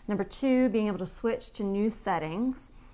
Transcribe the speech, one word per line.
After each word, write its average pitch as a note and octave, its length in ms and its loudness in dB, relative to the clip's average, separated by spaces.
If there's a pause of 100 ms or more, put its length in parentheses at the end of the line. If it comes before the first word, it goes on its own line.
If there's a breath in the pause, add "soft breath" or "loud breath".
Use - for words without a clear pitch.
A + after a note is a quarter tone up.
Number G3 160 0
two, B3+ 460 4
being G#3+ 180 2
able G3 120 -2
to F#3 60 -4
switch - 480 -4
to G#3+ 100 -4
new G3+ 280 2
settings, G3 800 -4 (220 loud breath)